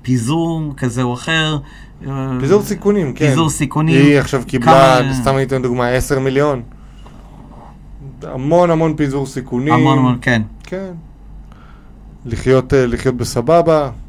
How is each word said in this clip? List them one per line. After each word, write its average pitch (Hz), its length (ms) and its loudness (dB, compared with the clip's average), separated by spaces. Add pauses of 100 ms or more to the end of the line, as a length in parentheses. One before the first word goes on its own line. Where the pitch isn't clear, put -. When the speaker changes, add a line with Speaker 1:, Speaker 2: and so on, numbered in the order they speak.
Speaker 1:
פיזור 151 760 -2
כזה 123 240 -4
או 120 120 -2
אחר, 156 440 -2 (500)
אה, 135 320 -6
Speaker 2:
פיזור 175 240 2
סיכונים, 202 500 -2
כן. 143 160 0
Speaker 1:
פיזור 156 200 2
סיכונים. 151 460 0
Speaker 2:
היא 143 240 6
עכשיו 131 280 -2
קיבלה, 131 560 4
Speaker 1:
כמה 135 100 -2
Speaker 2:
סתם 131 220 0
אני 135 80 0
אתן 131 180 -2
דוגמה, 123 280 -2
עשר 127 300 0
מיליון. 135 420 0 (1600)
המון, 160 480 2
המון 160 240 2
פיזור 139 300 -2
סיכונים. 127 480 -2
Speaker 1:
המון, 131 240 4
המון, 127 240 2
כן. 120 200 0 (220)
Speaker 2:
כן. 190 280 -10 (1300)
לחיות, 127 480 0
אה, 135 120 4
לחיות 123 320 -2
בסבבה. 147 720 2 (180)